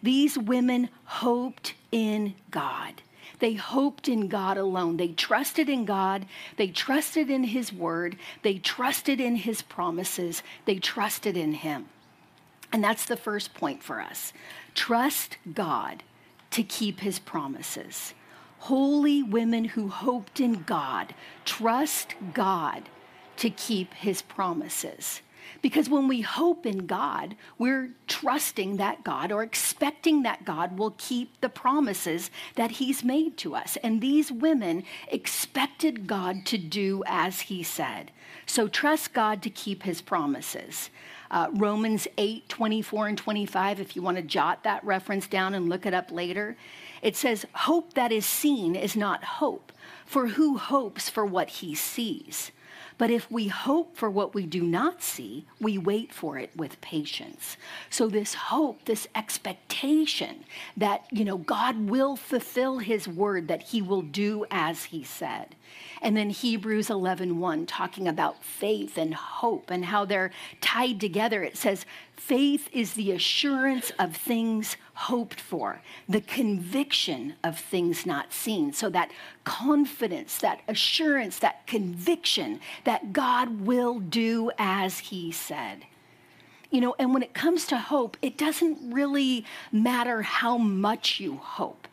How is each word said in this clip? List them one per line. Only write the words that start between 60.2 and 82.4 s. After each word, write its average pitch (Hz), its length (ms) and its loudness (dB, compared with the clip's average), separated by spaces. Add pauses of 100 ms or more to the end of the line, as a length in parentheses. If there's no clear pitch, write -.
that, 208 340 0
you 220 140 2
know, 196 120 -2
God 220 520 0
will 269 260 2
fulfill 254 640 -2
his 214 260 -2
word, 180 440 0
that 165 140 -2
he 226 180 -2
will 190 200 0
do 208 480 -2
as 165 360 -2
he 156 180 -8
said. - 520 -8 (460)
And 214 140 4
then 208 140 2
Hebrews 214 600 0
eleven 185 500 0
one, 170 260 0
talking 185 420 -4
about 160 360 0
faith 202 540 -2
and 160 160 0
hope - 560 -2
and 180 160 -2
how 202 200 2
they're 190 260 2 (300)
tied 240 380 2
together. 208 440 0
It - 140 -6
says, 196 280 0 (300)
"Faith 285 560 2
is 233 220 -2
the 202 180 0
assurance 262 880 2
of 175 160 2
things 226 640 0 (160)
hoped - 480 -4
for, 131 400 -4 (260)
the 208 140 4
conviction 190 1120 0 (100)
of 165 160 -2
things 175 460 0
not - 260 -2
seen." 165 420 0
So 208 180 0
that 175 200 2 (320)
confidence, 247 920 0
that - 300 0
assurance, 262 720 2
that - 280 0
conviction 196 920 0 (240)